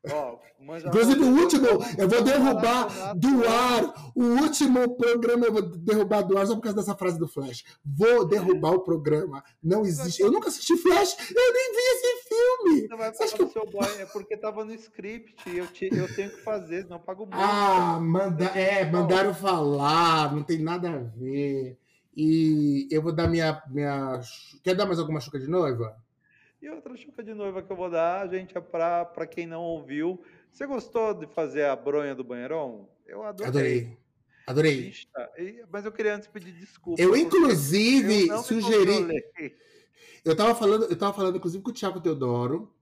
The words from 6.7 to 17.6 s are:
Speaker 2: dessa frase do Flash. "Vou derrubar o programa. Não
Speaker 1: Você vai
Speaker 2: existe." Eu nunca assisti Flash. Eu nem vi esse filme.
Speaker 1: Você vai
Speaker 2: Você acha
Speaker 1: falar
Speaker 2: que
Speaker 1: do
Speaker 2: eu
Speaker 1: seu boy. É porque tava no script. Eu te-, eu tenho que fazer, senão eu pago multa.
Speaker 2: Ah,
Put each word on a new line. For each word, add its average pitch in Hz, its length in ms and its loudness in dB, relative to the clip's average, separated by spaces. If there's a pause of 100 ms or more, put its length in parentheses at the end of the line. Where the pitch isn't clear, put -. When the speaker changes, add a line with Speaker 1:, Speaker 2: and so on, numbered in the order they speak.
Speaker 2:
dessa 202 180 -4
frase 180 240 -2
do 165 100 -2
Flash. 131 360 -10 (200)
"Vou 196 420 4
derrubar 175 460 2
o 185 80 4
programa. 151 600 -2 (200)
Não 190 220 2
Speaker 1:
Você 185 120 0
vai 143 100 -6
Speaker 2:
existe." 180 160 -2
Eu 208 80 6
nunca 392 180 0
assisti - 280 0
Flash. 370 400 2 (140)
Eu 480 220 4
nem 508 200 0
vi 415 60 0
esse 494 500 0
filme. 453 600 4
Speaker 1:
Você 226 80 -12
vai 220 180 -6
Speaker 2:
Você - 100 -4
acha - 120 -4
Speaker 1:
falar 381 120 0
Speaker 2:
que - 60 -14
Speaker 1:
do - 60 -4
Speaker 2:
eu 208 100 -8
Speaker 1:
seu 202 100 -8
boy. 202 220 -4
É 190 40 -12
porque 208 300 -10
tava 214 280 -8
no 214 100 -12
script. 220 600 -16 (220)
Eu 180 100 -6
te-, 190 260 -10
eu 180 220 -4
tenho 202 160 -8
que - 120 -20
fazer, 185 400 -8
senão 175 140 -16
eu 165 60 -18
pago 190 240 -12
multa. 185 120 -12
Speaker 2:
Ah, 190 640 2